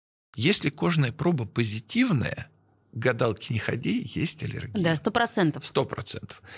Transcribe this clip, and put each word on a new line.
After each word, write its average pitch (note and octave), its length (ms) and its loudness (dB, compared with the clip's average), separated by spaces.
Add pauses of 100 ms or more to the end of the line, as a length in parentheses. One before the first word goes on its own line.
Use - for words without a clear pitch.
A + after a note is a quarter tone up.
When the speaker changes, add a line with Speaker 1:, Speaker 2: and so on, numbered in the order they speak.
(360)
Speaker 1:
если D3 340 2
кожная D#3 440 2
проба D3 320 0
позитивная, A#2+ 1040 0 (420)
к - 60 -10
гадалке A#2+ 560 2
не G#2+ 60 0
ходи, F3 540 -2
есть - 300 -4
аллергия. - 400 -4
Speaker 2:
Да, E3 140 4
сто D3+ 120 0
процентов. G3+ 560 0
Speaker 1:
Сто C3+ 200 0
процентов. - 560 -10 (160)